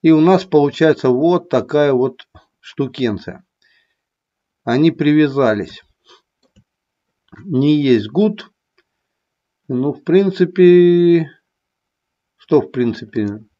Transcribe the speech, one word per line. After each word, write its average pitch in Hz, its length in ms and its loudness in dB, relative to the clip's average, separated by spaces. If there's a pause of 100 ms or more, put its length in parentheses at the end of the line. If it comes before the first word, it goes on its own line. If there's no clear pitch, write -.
И 165 80 4
у 156 100 4
нас 185 240 2
получается 143 640 0
вот 165 400 0
такая 139 440 -2
вот 127 340 -4 (340)
штукенция. - 800 -10 (1200)
Они 143 260 0
привязались. 139 920 -2 (1600)
Не 151 360 0
есть 113 300 2
good. 208 300 -2 (1300)
Ну, 135 260 -4
в - 100 -16
принципе, 175 1300 2 (1080)
что 147 240 0
в - 100 -14
принципе? 110 760 -6 (140)